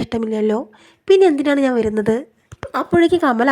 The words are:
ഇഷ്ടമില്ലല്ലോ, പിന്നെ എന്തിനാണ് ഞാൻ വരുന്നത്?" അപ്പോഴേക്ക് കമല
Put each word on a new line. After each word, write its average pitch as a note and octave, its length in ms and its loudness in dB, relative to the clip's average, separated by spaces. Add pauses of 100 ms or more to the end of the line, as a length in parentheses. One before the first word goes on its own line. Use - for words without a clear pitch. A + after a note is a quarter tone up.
ഇഷ്ടമില്ലല്ലോ, A3 600 -4 (480)
പിന്നെ F#4+ 220 6
എന്തിനാണ് C#4+ 360 0
ഞാൻ B3+ 140 0
വരുന്നത്?" G#3+ 360 -2 (640)
അപ്പോഴേക്ക് E4+ 460 0
കമല A#3+ 260 0